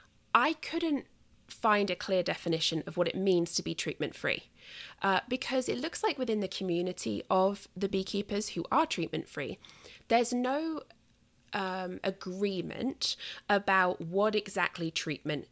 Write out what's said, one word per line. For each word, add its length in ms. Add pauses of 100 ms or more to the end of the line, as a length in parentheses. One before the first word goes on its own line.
(340)
I 180
couldn't 540 (420)
find 420
a 60
clear 260
definition 640
of 100
what 120
it 80
means 380
to 80
be 120
treatment-free. 720 (580)
Uh, 260
because 400
it 120
looks 220
like 160
within 220
the 80
community 840
of 460
the 120
beekeepers 600
who 200
are 160
treatment-free, 720 (500)
there's 240
no, 500 (720)
um, 520
agreement 1120 (320)
about 520
what 340
exactly 560
treatment 600